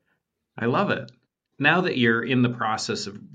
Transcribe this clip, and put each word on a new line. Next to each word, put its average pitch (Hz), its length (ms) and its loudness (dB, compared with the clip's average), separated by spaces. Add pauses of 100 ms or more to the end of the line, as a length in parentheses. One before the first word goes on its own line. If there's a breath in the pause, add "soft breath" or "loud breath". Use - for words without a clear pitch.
(580)
I 113 80 -4
love 156 240 0
it. - 200 -6 (480)
Now 160 240 2
that 170 140 -2
you're 117 260 4
in 123 200 2
the 120 80 4
process 110 560 -4
of, 101 120 -12 (160)